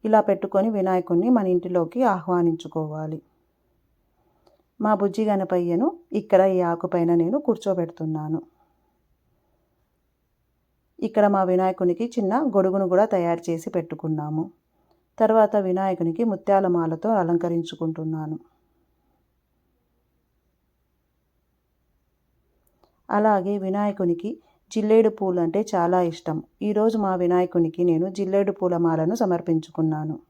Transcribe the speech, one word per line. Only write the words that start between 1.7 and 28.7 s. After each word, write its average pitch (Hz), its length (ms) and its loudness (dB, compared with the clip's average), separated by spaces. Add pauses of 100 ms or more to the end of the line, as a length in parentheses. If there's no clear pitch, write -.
ఆహ్వానించుకోవాలి. 165 1160 -2 (1600)
మా 214 160 0
బుజ్జి 202 300 -2
గణపయ్యను 185 640 0 (240)
ఇక్కడ 202 360 4
ఈ 185 140 2
ఆకుపైన 170 540 0
నేను 170 240 2
కూర్చోబెడుతున్నాను. 165 1000 -4 (2500)
ఇక్కడ 220 280 0
మా 196 160 2
వినాయకునికి 185 640 0
చిన్న 233 260 -2 (140)
గొడుగును 190 400 2
కూడా 185 180 4
తయారు 170 360 -2
చేసి 165 280 -6
పెట్టుకున్నాము. 156 760 -4 (760)
తర్వాత 220 380 4
వినాయకునికి 185 680 -2
ముత్యాల 196 440 2
మాలతో 165 420 0
అలంకరించుకుంటున్నాను. 165 1300 -2 (4000)
అలాగే 208 480 0
వినాయకునికి 196 720 -2 (420)
జిల్లేడు 220 380 4
పూలు 190 300 -2
అంటే 165 220 0
చాలా 180 400 2
ఇష్టం. 160 360 -4 (240)
ఈరోజు 214 360 0
మా 196 180 0
వినాయకునికి 175 680 0
నేను 170 260 2
జిల్లేడు 196 420 0
పూల 180 260 0